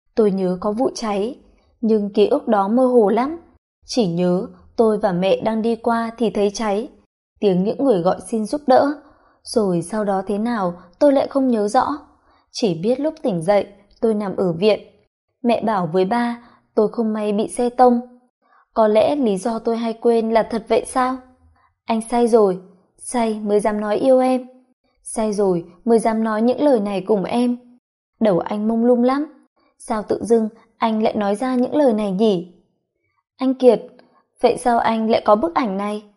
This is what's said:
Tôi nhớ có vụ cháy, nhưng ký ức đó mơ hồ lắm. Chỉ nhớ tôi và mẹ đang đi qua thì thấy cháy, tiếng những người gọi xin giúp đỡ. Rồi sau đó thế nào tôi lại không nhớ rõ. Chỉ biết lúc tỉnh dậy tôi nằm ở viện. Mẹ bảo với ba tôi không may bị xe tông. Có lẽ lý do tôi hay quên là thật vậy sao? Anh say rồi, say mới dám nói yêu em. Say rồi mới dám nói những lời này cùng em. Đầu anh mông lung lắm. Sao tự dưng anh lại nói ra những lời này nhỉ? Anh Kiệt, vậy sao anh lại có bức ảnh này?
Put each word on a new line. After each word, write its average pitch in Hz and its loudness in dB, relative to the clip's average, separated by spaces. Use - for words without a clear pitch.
Tôi - 2
nhớ 185 -2
có 208 -4
vụ 247 -2
cháy, 214 -6
nhưng 214 0
ký 208 4
ức 294 -2
đó 196 2
mơ 254 2
hồ 240 4
lắm. 269 -2
Chỉ 220 0
nhớ 180 0
tôi 214 2
và 208 -2
mẹ 185 0
đang 220 -2
đi 226 -2
qua 226 -4
thì 220 0
thấy 208 0
cháy, 220 -4
tiếng 185 2
những 240 -4
người 220 2
gọi 180 0
xin 214 -4
giúp 294 -6
đỡ. 285 4
Rồi 185 0
sau 190 -6
đó 196 -2
thế 202 -4
nào 214 -4
tôi 294 4
lại 277 2
không 262 0
nhớ 214 0
rõ. 247 2
Chỉ 170 -2
biết 254 -2
lúc 311 -4
tỉnh 180 -4
dậy 196 0
tôi 226 0
nằm 208 -4
ở 185 0
viện. 196 2
Mẹ 233 0
bảo 202 -2
với 185 2
ba 240 -4
tôi 214 2
không 220 -4
may 214 -4
bị 208 -2
xe 247 -4
tông. 240 4
Có 220 2
lẽ 214 2
lý 220 0
do 226 -4
tôi 226 -4
hay 226 -6
quên 226 0
là 226 2
thật 220 -6
vậy 226 0
sao? 254 -2
Anh 226 -2
say 240 2
rồi, 208 4
say 226 -4
mới 208 0
dám 208 -2
nói 208 -2
yêu 262 4
em. 254 0
Say 220 -6
rồi 190 0
mới 233 4
dám 220 0
nói 220 -2
những 254 0
lời 277 4
này 202 -4
cùng 196 0
em. 247 -2
Đầu 202 4
anh 208 -4
mông 226 0
lung 240 4
lắm. 277 0
Sao 214 -6
tự - -4
dưng 220 2
anh 220 -2
lại - 0
nói 202 0
ra 254 -4
những 254 0
lời 277 4
này 208 -2
nhỉ? 190 0
Anh 262 -2
Kiệt, 247 4
vậy 240 2
sao 240 0
anh 220 -2
lại - 2
có 214 6
bức 330 -4
ảnh 202 -2
này? 208 -8